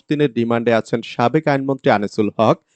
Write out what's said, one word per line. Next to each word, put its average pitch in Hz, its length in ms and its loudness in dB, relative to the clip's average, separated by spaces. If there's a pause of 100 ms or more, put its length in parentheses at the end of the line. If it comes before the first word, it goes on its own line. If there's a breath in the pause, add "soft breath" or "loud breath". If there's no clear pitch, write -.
দিনের 147 260 0
রিমান্ডে 117 420 0
আছেন 113 280 -2
সাবেক 120 460 -2
আইনমন্ত্রী 139 420 -2
আনিসুল 104 400 0
হক। 117 260 2 (200)